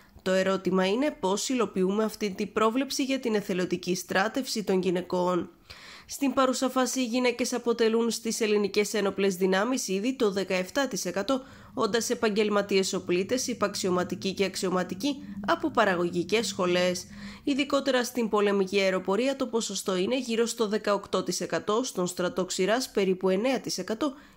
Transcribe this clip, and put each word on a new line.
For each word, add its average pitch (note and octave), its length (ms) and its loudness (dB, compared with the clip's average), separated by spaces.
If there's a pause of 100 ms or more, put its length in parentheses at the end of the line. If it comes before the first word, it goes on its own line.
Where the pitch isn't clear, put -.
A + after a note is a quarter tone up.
(220)
Το F#3 100 -2
ερώτημα F#3+ 560 2
είναι C#4 320 0
πώς G3 300 -2
υλοποιούμε G#3 540 0
αυτή G#3+ 260 -4
την G3 240 -6
πρόβλεψη C4 500 0
για C4 160 0
την A3+ 160 0
εθελοντική F3+ 600 0
στράτευση G#3+ 680 -2
των F#3+ 180 2
γυναικών». F3+ 680 0 (580)
Στην - 260 -2
παρούσα C4 360 2
φάση, B3+ 300 0
οι B3+ 60 2
γυναίκες B3 480 0
αποτελούν A3+ 580 2
στις A3+ 300 -4
ελληνικές G#3 520 2
ένοπλες G3 420 2
δυνάμεις G3 520 2
ήδη G3+ 280 0
το G#3 160 2
δεκαεφτά F#3 560 -2
τοις F#3+ 180 -4
εκατό, G3 360 -2 (320)
όντας G#3+ 360 0
επαγγελματίες G3+ 840 2
οπλίτες, F#3+ 540 0
υπαξιωματικοί F#3+ 840 0
και - 100 0
αξιωματικοί F#3 800 -2 (240)
από E4 220 2
παραγωγικές F3+ 800 2
σχολές. F3+ 580 0 (380)
Ειδικότερα C4+ 600 0
στην A3+ 260 -2
πολεμική G3+ 500 2
αεροπορία, F#3+ 560 2
το C4+ 120 -2
ποσοστό G3+ 480 -2
είναι A3 240 0
γύρω A3+ 260 0
στο A3+ 220 -2
δεκαοκτώ G3+ 560 0
τοις F3+ 180 -4
εκατό, F#3 420 -2
στον F#3 240 -4
στρατό F3+ 380 -2
ξηράς G#3 440 0
περίπου F#3+ 400 0
εννέα G#3+ 300 0
τοις - 180 -6
εκατό B3 360 -4 (240)